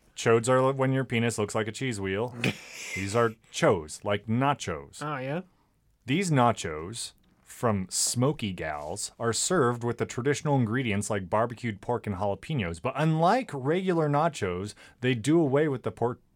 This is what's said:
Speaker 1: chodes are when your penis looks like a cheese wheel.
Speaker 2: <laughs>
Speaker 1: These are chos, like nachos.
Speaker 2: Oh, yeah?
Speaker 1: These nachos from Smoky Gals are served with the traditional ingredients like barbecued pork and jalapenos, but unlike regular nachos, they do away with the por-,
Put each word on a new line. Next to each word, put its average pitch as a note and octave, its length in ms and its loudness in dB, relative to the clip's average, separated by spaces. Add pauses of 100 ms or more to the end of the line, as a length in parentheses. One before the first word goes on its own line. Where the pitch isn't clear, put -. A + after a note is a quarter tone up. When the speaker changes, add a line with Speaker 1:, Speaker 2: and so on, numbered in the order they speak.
(160)
Speaker 1:
chodes A#2 320 4
are C3 240 6
when C3 200 2
your C3 120 0
penis A#2 340 0
looks G#2 160 -2
like A2 140 0
a A2+ 40 -6
cheese A#2+ 280 -4
wheel. G2+ 340 -2 (300)
Speaker 2:
<laughs> - 320 -12
Speaker 1:
These G2 180 -4
are A#2 200 4 (180)
chos, F#2 520 2
like G2+ 220 -2
nachos. A2 760 -2
Speaker 2:
Oh, D3 160 -6
yeah? C#3 240 -4 (640)
Speaker 1:
These E3+ 260 0
nachos A2 800 0 (320)
from G2+ 460 0
Smoky B2 600 -2
Gals D#2 640 -8
are A#2 140 0
served A#2+ 520 2
with A#2+ 140 -2
the - 80 -2
traditional C#3 500 0
ingredients A2+ 540 0
like F#2+ 200 -2
barbecued A2+ 500 -2
pork - 260 -4
and G#2 100 -2
jalapenos, G2 640 -2
but - 140 -2
unlike D#3+ 560 2
regular E3 560 0
nachos, G#2 640 0 (280)
they B2+ 120 2
do C3+ 260 4
away D3 280 2
with C3 160 -4
the A2 80 -4
por-, A#2+ 260 -2 (180)